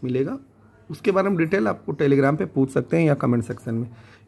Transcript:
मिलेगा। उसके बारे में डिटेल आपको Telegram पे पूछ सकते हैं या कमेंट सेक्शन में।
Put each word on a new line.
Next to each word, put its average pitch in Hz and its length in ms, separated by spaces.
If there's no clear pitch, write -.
मिलेगा। 135 340
उसके 160 200
बारे 190 180
में 196 100
डिटेल 190 300
आपको - 240
Telegram 139 460
पे 196 60
पूछ 135 260
सकते 143 260
हैं 165 80
या 147 100
कमेंट 120 300
सेक्शन 113 300
में। 113 160